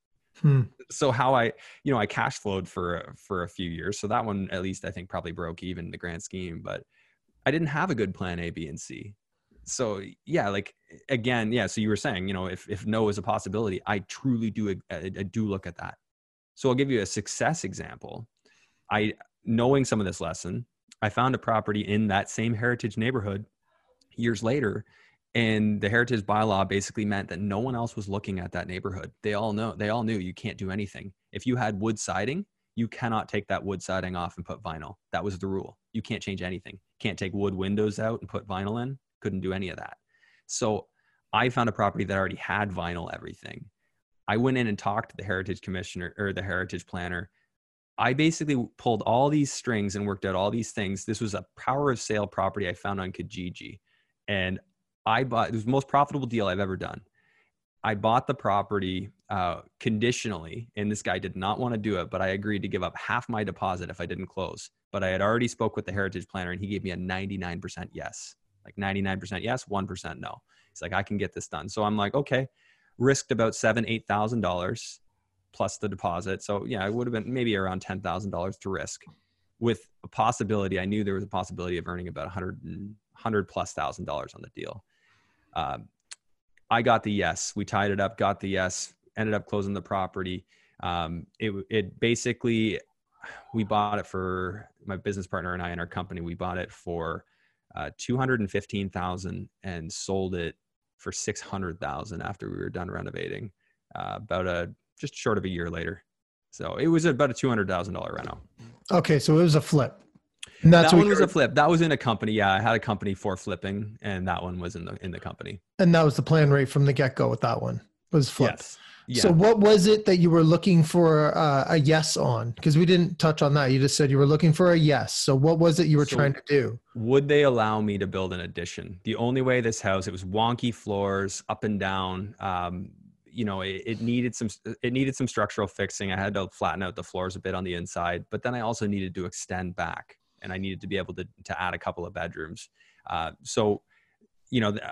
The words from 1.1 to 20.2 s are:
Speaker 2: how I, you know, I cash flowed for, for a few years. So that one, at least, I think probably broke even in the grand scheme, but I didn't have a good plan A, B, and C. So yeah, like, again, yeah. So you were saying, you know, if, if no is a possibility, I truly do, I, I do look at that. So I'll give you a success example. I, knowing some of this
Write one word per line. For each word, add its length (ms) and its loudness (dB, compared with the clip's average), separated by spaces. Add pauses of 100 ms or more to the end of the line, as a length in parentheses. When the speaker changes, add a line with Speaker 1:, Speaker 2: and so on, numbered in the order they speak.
Speaker 2:
how 220 2
I, 180 2 (320)
you 80 0
know, 80 2
I 60 2
cash 320 -2
flowed 320 -4
for, 480 -6
for 260 -6
a 60 -8
few 200 -8
years. 300 -6
So 80 -6
that 160 0
one, 280 -4
at 100 -4
least, 240 -6
I 60 -6
think 180 -12
probably 240 -8
broke 300 -8
even 220 -8
in 60 -12
the 60 -14
grand 260 -10
scheme, 400 -10
but 200 -10 (640)
I 60 4
didn't 160 0
have 220 -2
a 60 0
good 180 -2
plan 260 -6
A, 100 -4
B, 180 -10
and 120 -12
C. 340 -14 (520)
So 360 -4 (240)
yeah, 220 0
like, 260 -4 (360)
again, 420 0
yeah. 160 2
So 140 -2
you 80 2
were 80 4
saying, 320 -2
you 40 -2
know, 140 -2
if, 220 -10
if 160 -6
no 240 2
is 80 -2
a 40 -6
possibility, 640 -2
I 140 0
truly 520 -2
do, 180 -2 (200)
I, 60 -8
I 140 -6 (140)
do 240 -2
look 200 -4
at 100 -12
that. 200 -12 (580)
So 140 0
I'll 60 4
give 160 2
you 100 2
a 40 0
success 580 -2
example. 640 -12 (640)
I, 220 2 (320)
knowing 400 4
some 140 2
of 60 2
this 160 -4